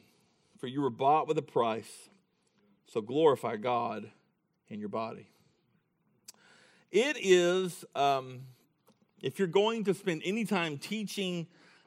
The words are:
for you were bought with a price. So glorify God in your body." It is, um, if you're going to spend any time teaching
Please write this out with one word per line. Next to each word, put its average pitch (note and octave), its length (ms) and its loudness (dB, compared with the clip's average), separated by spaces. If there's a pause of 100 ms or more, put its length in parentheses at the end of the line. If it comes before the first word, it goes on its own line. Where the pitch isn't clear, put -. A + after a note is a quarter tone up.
(580)
for C3+ 100 -8
you C3+ 120 -4
were C3+ 100 0
bought C3+ 360 2
with D3+ 120 -2
a D3 40 0
price. A2+ 640 -2 (800)
So - 140 -4
glorify B2+ 560 2
God A#2 540 -4 (580)
in A2+ 120 -12
your G#2 80 -8
body." A2+ 400 -8 (1600)
It C4 300 2
is, F3+ 640 4 (120)
um, C3 500 0 (720)
if - 200 -4
you're F#3+ 80 0
going G#3 360 2
to G3 80 2
spend E3 320 -4
any G#3 200 -2
time E3+ 340 -2
teaching F#3 680 -6 (380)